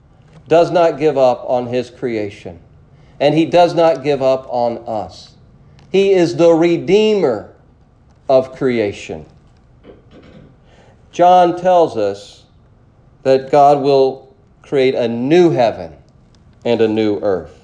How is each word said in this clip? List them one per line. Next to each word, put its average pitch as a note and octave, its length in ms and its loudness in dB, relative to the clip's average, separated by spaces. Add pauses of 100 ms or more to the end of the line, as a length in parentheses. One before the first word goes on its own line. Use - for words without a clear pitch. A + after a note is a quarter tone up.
(480)
does D#3 240 2
not E3 260 0
give D3 180 -2
up B2+ 300 0
on B2 220 -4
his B2 220 -6
creation, G#2 680 -10 (640)
and D3 160 0
he D#3+ 100 2
does E3 260 2
not D#3+ 300 0
give C#3 180 -4
up C3 300 -2
on A#2+ 280 -4
us. - 580 -12 (560)
He G3 180 2
is F3 260 0
the E3+ 160 4
redeemer E3 1000 0 (760)
of C3 280 0
creation. G#2 680 -6 (1900)
John F3 480 2
tells F3 360 0
us G2+ 500 -8 (760)
that C3 280 0
God C#3+ 320 4
will C3+ 520 0 (280)
create C3+ 320 -2
a B2 120 -4
new C#3 440 2
heaven F#2+ 440 -4 (680)
and A#2 160 0
a A2 80 2
new G#2+ 320 -2
earth. F2+ 440 -6